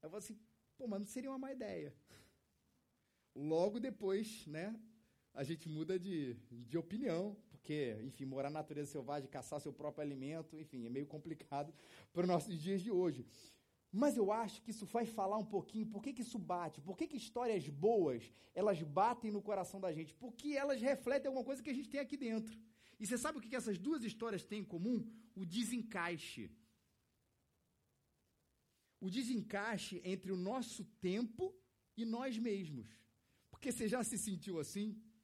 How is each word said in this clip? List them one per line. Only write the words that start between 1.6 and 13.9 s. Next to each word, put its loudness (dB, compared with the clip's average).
Logo 4
depois, 0
né, -4
a -4
gente -4
muda 0
de, -2
de -4
opinião, 0
porque, -2
enfim, -8
morar -2
na -4
natureza -4
selvagem, -4
caçar -6
seu -6
próprio -4
alimento, -4
enfim, -8
é -4
meio -2
complicado -6
para 4
os 8
nossos 4
dias 2
de -2
hoje. 4